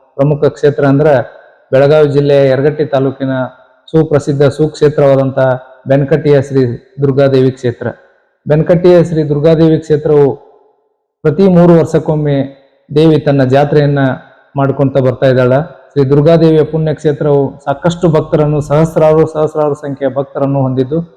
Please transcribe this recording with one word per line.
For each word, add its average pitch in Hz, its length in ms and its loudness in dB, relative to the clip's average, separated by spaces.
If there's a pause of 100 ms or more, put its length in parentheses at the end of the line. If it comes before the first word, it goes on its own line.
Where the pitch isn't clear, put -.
(160)
ಪ್ರಮುಖ 147 280 -2
ಕ್ಷೇತ್ರ 143 400 -2
ಅಂದ್ರೆ 143 300 2 (580)
ಬೆಳಗಾವಿ 143 360 4
ಜಿಲ್ಲೆಯ 139 420 2
ಯರಗಟ್ಟಿ 143 340 0
ತಾಲೂಕಿನ 135 460 -4 (560)
ಸುಪ್ರಸಿದ್ಧ 147 560 -2
ಸುಕ್ಷೇತ್ರವಾದಂತಹ 135 1400 0
ಬೆನಕಟ್ಟಿಯ 143 560 0
ಶ್ರೀ 135 240 0 (360)
ದುರ್ಗಾದೇವಿ 135 480 2
ಕ್ಷೇತ್ರ. 123 360 -8 (600)
ಬೆನಕಟ್ಟಿಯ 170 580 2
ಶ್ರೀ 156 240 -4
ದುರ್ಗಾದೇವಿ 156 500 2
ಕ್ಷೇತ್ರವು 147 580 0 (840)
ಪ್ರತಿ 190 260 2
ಮೂರು 175 300 4
ವರ್ಷಕ್ಕೊಮ್ಮೆ 151 880 -4 (300)
ದೇವಿ 156 240 4
ತನ್ನ 139 240 0
ಜಾತ್ರೆಯನ್ನ 143 540 0 (580)
ಮಾಡ್ಕೊಂತ 135 420 -2
ಬರ್ತಾ 127 280 0
ಇದ್ದಾಳ. 127 340 2
ಶ್ರೀ - 440 -6
ದುರ್ಗಾದೇವಿಯ 156 600 2
ಪುಣ್ಯ 156 300 -4
ಕ್ಷೇತ್ರವು 143 680 -2
ಸಾಕಷ್ಟು 170 440 -2
ಭಕ್ತರನ್ನು, 151 520 0
ಸಹಸ್ರಾರು 156 680 0
ಸಹಸ್ರಾರು 151 480 -4
ಸಂಖ್ಯೆಯ 139 400 -6
ಭಕ್ತರನ್ನು 139 480 -4
ಹೊಂದಿದ್ದು, 131 400 -4 (140)